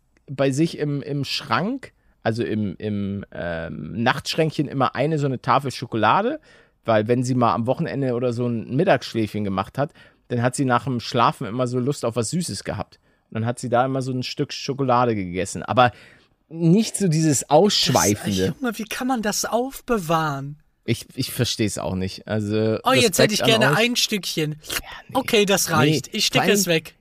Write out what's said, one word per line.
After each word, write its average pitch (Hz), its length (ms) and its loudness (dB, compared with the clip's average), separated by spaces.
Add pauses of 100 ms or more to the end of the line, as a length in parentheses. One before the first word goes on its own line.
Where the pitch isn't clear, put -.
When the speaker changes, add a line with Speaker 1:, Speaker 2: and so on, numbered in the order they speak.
(280)
Speaker 1:
bei 139 220 2
sich 156 280 2
im, 143 220 -2
im 143 240 -4
Schrank, 180 680 -4 (300)
also 113 220 -2
im, 104 320 -2
im, 101 560 -4
ähm, 85 680 -8
Nachtschränkchen 147 680 -2
immer 135 260 0
eine 151 240 0
so 139 80 0
eine 131 140 -2
Tafel 135 300 2
Schokolade, 135 680 2 (460)
weil 107 240 4
wenn 123 140 2
sie 127 120 -2
mal 113 200 4
am 110 120 -2
Wochenende 131 480 -2
oder 123 200 -2
so 120 120 -2
ein 117 300 -4
Mittagsschläfchen 117 680 0
gemacht 98 340 -4
hat, 143 140 -2 (360)
dann 120 140 -2
hat 127 140 0
sie 143 100 0
nach 120 180 2
dem 123 160 -2
Schlafen 127 460 0
immer 123 200 -4
so 123 120 -4
Lust 127 260 -4
auf 117 120 -2
was 117 140 -2
Süßes 156 340 -6
gehabt. - 340 -8 (320)
Und - 100 -10
dann 113 60 -2
hat 120 120 -4
sie 127 120 -8
da 120 160 4
immer 135 160 -2
so 131 100 -4
ein 127 100 -4
Stück - 300 -6
Schokolade 123 640 2
gegessen. 90 480 -4
Aber 120 300 4 (560)
nicht 170 480 2
so 196 120 2
dieses 156 400 2
Ausschweifende. 104 1000 4
Speaker 2:
Das, - 120 -2
Junge, 240 180 -4
wie 214 60 -6
kann - 240 -6
man 247 140 0
das 208 240 -2
aufbewahren? 160 1120 -2 (300)
Speaker 1:
Ich, - 180 -2 (100)
ich - 160 -6
versteh's - 460 -2
auch 92 180 -4
nicht. 92 320 -6
Also, 107 560 0
Speaker 2:
Oh, 247 80 2
jetzt 254 260 2
hätte 247 160 4
ich 190 60 0
Speaker 1:
Respekt 226 160 4
an 220 40 2
Speaker 2:
gerne - 120 4
Speaker 1:
euch. - 120 2
Speaker 2:
ein 240 120 0
Stückchen. 165 560 -2
Speaker 1:
Ja, 151 60 -10 (500)
nee. - 80 -4
Speaker 2:
Okay, 233 280 2
das 185 280 2
reicht. 151 400 4
Speaker 1:
Nee, 214 60 -4
Speaker 2:
Ich 196 80 0
stecke 143 180 2
Speaker 1:
vor 233 60 4
allem, 208 100 4
Speaker 2:
es 180 80 0
weg. 160 320 0